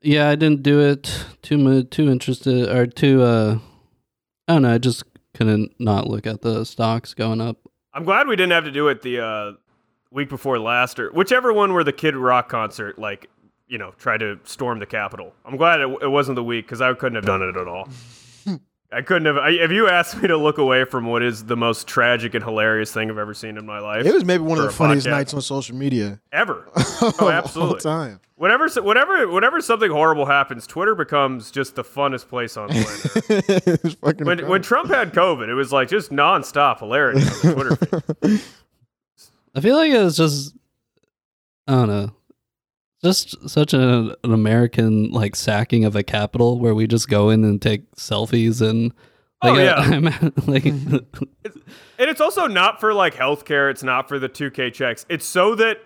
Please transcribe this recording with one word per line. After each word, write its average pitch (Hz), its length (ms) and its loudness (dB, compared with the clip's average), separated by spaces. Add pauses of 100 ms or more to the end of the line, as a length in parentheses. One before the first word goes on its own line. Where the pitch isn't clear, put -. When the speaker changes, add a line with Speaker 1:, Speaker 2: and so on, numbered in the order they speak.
Speaker 1:
yeah, 147 260 2
I 147 60 4
didn't 151 300 2
do 147 160 4
it 143 440 0 (180)
too 151 160 -2
mu-, 131 260 4
too 147 260 0
interested, 123 580 -2
or 123 200 2
too, 131 340 2
uh, 113 360 2 (880)
I 165 60 4
don't 147 80 6
know, 120 120 4
I 117 40 2
just 120 260 -2 (300)
couldn't 107 440 0
not 104 300 0
look 110 180 -6
at 110 160 -8
the 113 220 -2
stocks 113 500 -4
going 113 260 -4
up. 113 160 -6 (380)
Speaker 2:
I'm 156 100 -10
glad 208 240 2
we 220 80 0
didn't 180 160 2
have 165 120 2
to 151 80 -8
do 147 160 0
it 131 140 -2
the, 123 220 -6
uh, 107 280 -6 (580)
week 139 180 -6
before 131 300 -4
last, 120 400 0
or 113 140 -6
whichever 247 400 2
one 202 200 2
where 170 120 2
the 139 80 0
Kid 151 240 -2
Rock 127 320 0
concert, 107 500 -8
like, 104 300 -12 (400)
you 120 100 -12
know, 95 200 -14
tried 110 200 -2
to 104 260 -6
storm 120 360 -8
the 101 60 -10
Capitol. 101 460 -10 (120)
I'm 131 120 -10
glad 160 240 2
it, 135 80 0 (140)
it 139 60 -2
wasn't 135 280 0
the 120 80 -4
week, 117 220 -6
'cause 117 140 -12
I 127 140 2
couldn't 123 220 -4
have 104 100 -6
done 95 160 0
it 92 140 -6
at 90 120 -8
all. 92 200 -10 (580)
Speaker 3:
<laughs> 180 140 -8 (320)
Speaker 2:
I 123 100 -4
couldn't 165 240 0
have, 147 100 2
I, 143 140 2
if 165 200 2
you 208 180 2
asked 175 320 0
me - 60 0
to 170 100 2
look 151 220 2
away 131 260 4
from 123 220 -4
what 117 160 0
is 110 220 -4
the 117 120 -4
most 117 300 -2
tragic 117 480 0
and 110 80 -2
hilarious 110 500 -2
thing 110 160 -4
I've 107 100 -8
ever 104 160 -8
seen 107 220 -14
in 107 80 -14
my 104 140 -12
life 107 260 -6
Speaker 3:
It - 80 4
was 180 120 2
maybe 180 180 0
one 160 160 -2
of 147 60 0
Speaker 2:
for - 20 -2
Speaker 3:
the - 20 -4
Speaker 2:
a 104 40 -6
Speaker 3:
funniest 143 340 2
Speaker 2:
podcast 123 40 0
Speaker 3:
nights 139 240 -4
on 139 80 -6
social 131 340 -8
media 117 440 -4 (120)
Speaker 2:
ever. 143 380 -4
Speaker 3:
<laughs> - 40 -20
of - 100 0 (160)
Speaker 2:
Oh, 233 200 2
Speaker 3:
all 190 100 4
Speaker 2:
absolutely. 170 520 -2
Speaker 3:
time. 151 380 -6 (140)
Speaker 2:
Whenever 220 300 2
s-, - 160 -2
whenever, 254 480 2
whenever 226 320 2
something 220 320 0
horrible 151 340 2
happens, 139 400 0
Twitter 196 300 -2
becomes 135 560 -2
just 135 240 -6
the 123 80 -8
funnest 139 440 -4
place 120 280 -8
on 104 140 -10
planet 110 200 -2
Earth. 139 400 -4
Speaker 3:
<laughs> 185 540 0
It's 160 100 -4
fucking 147 320 -2
Speaker 2:
When, 170 120 0 (100)
when 185 80 2
Speaker 3:
incredible. - 80 2
Speaker 2:
Trump 277 260 0
had 220 220 0
covid, 156 360 0
it 120 60 -4
was, 131 180 -2
like, 131 160 2
just 190 220 -2
nonstop 143 680 2
hilarity 131 400 2
on 139 60 4
the 156 280 2
Twitter 135 220 0 (520)
feed. 208 180 2
Speaker 3:
<laughs> - 1080 -20
Speaker 1:
I 135 60 -4
feel 233 160 4
like 311 160 4
it 226 100 4
was 170 140 2
just, 147 380 0 (1120)
I 139 60 0
don't 127 160 4
know, 101 220 -2 (920)
just - 460 -2
such 151 260 0
a, 123 500 2
an 120 80 0
American, 110 800 2
like, 104 240 -2
sacking 110 500 0
of 104 120 0
a 104 60 0
capital 120 560 0
where 117 160 2
we 110 120 0
just 113 220 0
go 104 220 4
in 110 140 4
and 104 160 2
take - 320 -4
selfies 113 720 -2
and, 113 260 0 (500)
like, - 100 4
Speaker 2:
Oh, - 60 6
yeah. 185 160 6
Speaker 1:
<laughs> - 40 2
I'm 156 280 2
at, 156 420 0
like, 139 180 2
<laughs> - 800 -4
Speaker 2:
It's, 214 120 -14 (420)
and 269 120 2
it's 311 100 -6
also 330 260 0
not 202 340 0
for, 214 140 2
like, 185 200 2
healthcare. 143 560 0
It's 131 120 -8
not 131 260 -2
for 143 100 -6
the 131 100 -6
two 139 220 -8
K 127 200 -6
checks. 120 380 -6
It's 165 180 -6
so 196 300 2
that 220 300 0